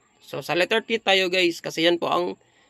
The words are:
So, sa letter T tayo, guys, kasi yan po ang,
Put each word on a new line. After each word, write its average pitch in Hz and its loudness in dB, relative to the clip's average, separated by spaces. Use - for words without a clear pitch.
So, 135 -10
sa - -6
letter 185 0
T 226 -2
tayo, 190 2
guys, 180 0
kasi 160 0
yan 175 4
po 156 -2
ang, 180 -2